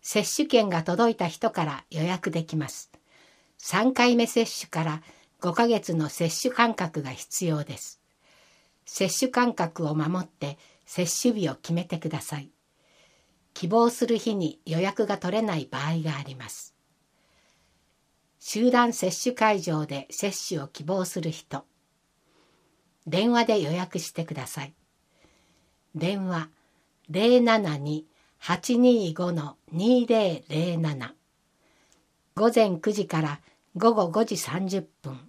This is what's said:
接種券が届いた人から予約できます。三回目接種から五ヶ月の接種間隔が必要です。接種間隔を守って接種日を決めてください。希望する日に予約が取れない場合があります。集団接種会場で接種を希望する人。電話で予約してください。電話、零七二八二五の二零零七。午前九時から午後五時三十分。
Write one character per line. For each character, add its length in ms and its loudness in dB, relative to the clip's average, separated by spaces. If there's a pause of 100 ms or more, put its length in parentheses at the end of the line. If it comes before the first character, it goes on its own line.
接 340 -2
種 120 2
券 220 4
が 140 0
届 280 2
い 40 -2
た 120 -2
人 240 -2
か 140 -2
ら 240 -8
予 120 -4
約 300 -2
で 120 -2
き 120 -8
ま 140 -2
す。 220 -16 (640)
三 360 0
回 220 6
目 100 4
接 200 2
種 240 -10
か 140 -2
ら 200 -4 (380)
五 120 0
ヶ 140 4
月 260 0
の 160 0
接 320 -2
種 120 0
間 200 2
隔 300 -4
が 80 -8
必 340 -8
要 180 0
で 140 -10
す。 220 -18 (880)
接 320 -2
種 120 2
間 240 2
隔 340 -4
を 80 -2
守 300 -2
っ 20 -20
て 300 -10 (280)
接 360 -4
種 120 2
日 160 0
を 60 -6
決 180 -6
め 100 -2
て 140 -6
く 120 -6
だ 120 -6
さ 180 -10
い。 100 -16 (1040)
希 140 -6
望 220 6
す 180 -2
る 100 2
日 180 -2
に 300 -2
予 140 -2
約 260 0
が 120 -2
取 200 -2
れ 40 0
な 160 0
い 120 -4
場 100 -6
合 180 -2
が 200 -4
あ 60 -8
り 120 -12
ま 140 -16
す。 240 -16 (1700)
集 320 2
団 200 4
接 200 -2 (120)
種 120 -2
会 260 4
場 240 -2
で 240 -8
接 260 -4 (140)
種 100 -4
を 80 -10
希 180 -16
望 200 -2
す 160 -6
る 80 -4
人。 340 -10 (1400)
電 260 2
話 140 4
で 160 2
予 100 -2
約 280 -4
し 120 -10
て 140 -6
く 80 -10
だ 140 -10
さ 160 -10
い。 100 -14 (1200)
電 320 -2
話、 240 -4 (600)
零 320 6
七 360 2
二 300 -4 (320)
八 400 0
二 340 6
五 180 -2
の 260 -6 (140)
二 360 4
零 420 2
零 280 -2
七。 360 -4 (1200)
午 180 4
前 240 4
九 140 -2
時 140 -2
か 160 -2
ら 200 -4 (340)
午 180 4
後 160 2
五 160 0
時 120 -6
三 300 -4
十 140 -4 (220)
分。 260 -12